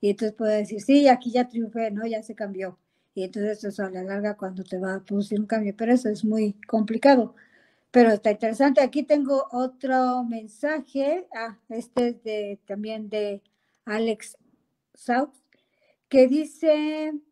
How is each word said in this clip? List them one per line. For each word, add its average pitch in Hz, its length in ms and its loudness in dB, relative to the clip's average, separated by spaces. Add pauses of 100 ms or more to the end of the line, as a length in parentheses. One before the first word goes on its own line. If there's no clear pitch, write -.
Y 202 100 0
entonces 208 260 -4
puedo 214 160 -2
decir, 208 280 -4
"Sí, 277 280 6
aquí 247 240 4
ya 247 160 2
triunfé, 226 420 -4
¿no? 208 160 -6
Ya 226 160 -6
se 214 120 -16
cambió". 190 440 -10 (360)
Y 190 100 -4
entonces 208 400 -6
eso 202 200 -6
a 185 60 -8
la 185 120 -10
larga 202 340 -6
cuando 185 280 -10
te 185 140 -8
va 190 180 -4
a 196 40 -8
producir 202 400 -4
un 214 60 -2
cambio, 208 300 -2
pero 226 160 0
eso 247 160 2
es 214 160 -4
muy 214 300 0 (120)
complicado. 233 680 2 (560)
Pero 240 200 8
está 214 200 2
interesante. 240 520 2
Aquí 269 200 0
tengo 277 480 0
otro 254 760 -2
mensaje. 277 1080 -4
Ah, 226 240 -10 (100)
este 240 400 -2
es 240 140 -8
de, 208 440 -6
también 214 420 -8
de 202 340 -6 (440)
Alex 220 500 -4 (580)
South, 247 400 -2 (760)
que 262 200 8
dice 311 840 0 (200)